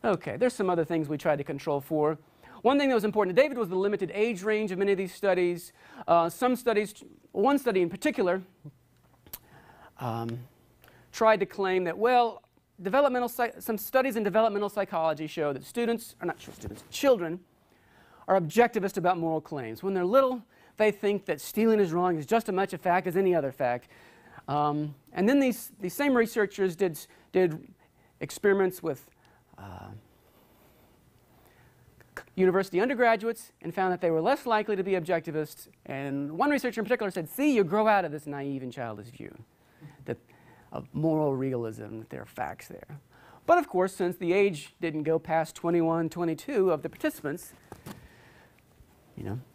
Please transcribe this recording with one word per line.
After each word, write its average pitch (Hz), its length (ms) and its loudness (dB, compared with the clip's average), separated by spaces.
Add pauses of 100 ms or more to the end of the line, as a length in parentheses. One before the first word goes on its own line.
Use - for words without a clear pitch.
Okay, 156 340 -2
there's 240 160 0
some 190 160 -2
other 170 160 2
things 160 240 -2
we 151 80 -2
tried 151 200 2
to 143 60 -6
control 143 380 -4
for. 151 380 0 (420)
One 285 160 4
thing 277 120 4
that 254 60 4
was 202 80 2
important 202 320 0
to 254 60 8
David 269 160 2
was 214 120 -2
the 185 60 -4
limited 196 380 0
age 208 300 -2
range 214 280 0
of 180 60 -4
many 202 140 2
of 190 60 2
these 185 160 -6
studies. 180 600 0 (340)
Uh, 170 220 6
some 254 260 0
studies, 214 480 -2 (280)
one 262 260 2
study 208 240 0
in 170 80 0
particular, 190 540 0 (1600)
um, 117 400 -6 (720)
tried 220 280 4
to 190 60 0
claim 185 400 -2
that, 170 120 -4
well, 233 440 2 (400)
developmental 247 480 2
psy-, 233 300 -4
some 214 180 -4
studies 262 400 0
in 220 60 -2
developmental 208 440 2
psychology 160 600 -2
show 147 260 -2
that 135 100 -8
students, 233 580 -4
or 180 40 -8
not - 160 -6
sure - 120 -16
students, - 360 -14
children 185 500 2 (880)
are 190 120 4
objectivist 196 580 2
about 175 200 2
moral 160 220 -2
claims. 120 420 -10
When 196 120 -4
they're 185 100 0
little, 247 400 2 (320)
they 214 160 4
think 202 360 -2
that 156 120 -4
stealing 220 400 2
is 175 140 4
wrong 175 240 2
is 147 80 -4
just 220 240 0
as 190 60 -2
much 190 180 0
a 170 40 -8
fact 180 300 2
as 165 80 -4
any 190 180 4
other 139 200 0
fact. 123 340 -2 (640)
Um, 147 440 0 (200)
and 190 160 2
then 277 100 4
these, 254 400 0
these 180 140 -6
same 285 200 2
researchers 202 600 2
did, 170 240 -2 (320)
did 175 340 2 (540)
experiments 196 640 0
with, 151 260 -8 (480)
uh, 98 300 -16 (2500)
university 185 460 4
undergraduates 226 800 0
and 165 120 -8
found 185 200 0
that 175 80 -4
they 170 100 2
were 160 80 2
less 247 260 0
likely 214 300 0
to 190 80 -2
be 190 80 -2
objectivists. 160 800 -4 (160)
And 139 520 -6
one 285 120 2
researcher 254 320 -2
in 196 40 -4
particular 214 240 -2
said, 175 200 -6
"See, 277 260 2
you 208 80 4
grow 208 240 2
out 202 160 4
of 151 80 -4
this 147 160 -10
naive 139 340 -6
and 127 120 -10
childish 113 340 -10
view." - 260 -16 (1400)
Of 127 180 -10
moral 151 420 2
realism, 113 640 -6
that 113 100 -16
there 131 120 -10
are - 100 -16 (120)
facts - 240 -10
there. - 320 -16 (460)
But 339 120 6
of 320 100 0
course, 185 280 0
since 180 220 -2
the 175 160 -2
age 196 480 0
didn't 156 220 -4
go 160 160 2
past 160 360 -2
twenty-one, 165 540 0
twenty-two 175 640 0
of 151 100 0
the 160 80 -8
participants, - 640 -6 (1600)
you - 80 -14
know 107 160 -6 (160)